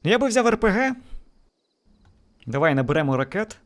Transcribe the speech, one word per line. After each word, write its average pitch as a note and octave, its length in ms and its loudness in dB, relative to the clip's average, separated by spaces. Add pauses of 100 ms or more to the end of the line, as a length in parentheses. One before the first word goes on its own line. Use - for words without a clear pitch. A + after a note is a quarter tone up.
Я G#3+ 160 2
би C4+ 100 2
взяв A#3+ 180 2
Р A3+ 140 2
П A3 100 2
Г. B3 260 0 (1500)
Давай C#3+ 280 0
наберемо C3+ 420 0
ракет. F3+ 480 -6